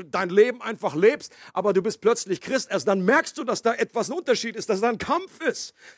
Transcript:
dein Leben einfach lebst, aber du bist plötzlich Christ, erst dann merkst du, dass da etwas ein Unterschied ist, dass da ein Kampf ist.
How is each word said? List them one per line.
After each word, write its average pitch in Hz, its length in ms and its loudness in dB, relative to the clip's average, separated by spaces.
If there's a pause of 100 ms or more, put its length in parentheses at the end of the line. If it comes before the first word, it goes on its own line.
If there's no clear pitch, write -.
dein 180 220 -2
Leben 233 320 6
einfach 208 320 -6
lebst, 208 400 2 (180)
aber 190 200 0
du 190 100 2
bist 208 180 -4
plötzlich 196 400 0
Christ, - 300 -4
erst 185 160 -2
dann 196 180 0
merkst 269 320 2
du, 311 60 -8
dass 226 180 -4
da 226 140 0
etwas 220 340 -4
ein 285 80 -6
Unterschied 233 380 -2
ist, - 160 -8
dass 190 120 0
da 240 60 2
ein 226 100 -2
Kampf 349 420 -4
ist. - 340 -6 (240)